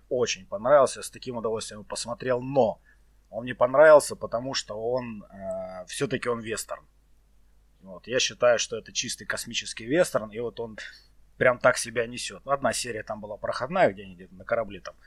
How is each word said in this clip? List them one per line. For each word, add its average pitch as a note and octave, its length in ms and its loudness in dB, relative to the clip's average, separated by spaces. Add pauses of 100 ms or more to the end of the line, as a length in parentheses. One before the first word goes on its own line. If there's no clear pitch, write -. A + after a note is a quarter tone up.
очень A2+ 380 -2
понравился. B2 520 4
Я G2 40 -12
с - 80 -12
таким A#2+ 260 -10
удовольствием A2 440 -6
его G2 80 -20
посмотрел, A#2+ 520 -4
но B2+ 400 2 (500)
он A2 120 -10
мне B2 120 -8
понравился, C#3 600 8
потому A#2+ 400 -6
что - 200 -8
он... A#2 480 -4
э, F#2 640 -10
всё-таки B2+ 420 -4
он A#2 120 -2
вестерн. - 440 -8 (960)
Вот. F#2 240 -18
Я B2 120 -2
считаю, A#2 400 2
что - 180 -6
это G#2 160 -14
чистый - 320 -6
космический A2 640 -6
вестерн, C3+ 440 2
и G#2+ 100 -10
вот A#2 180 -6
он A2 180 -10 (600)
прям B2 220 4
так B2 180 4
себя A#2 300 -4
несёт. A2+ 400 -10
Одна C#3 260 0
серия G#2+ 300 -6
там G#2+ 180 -10
была G#2 160 -10
проходная, C3 560 0
где G2+ 100 -16
они F#2+ 120 -16
где-то F#2 200 -20
на - 100 -18
корабле, G#2+ 360 -4
там - 140 -14 (120)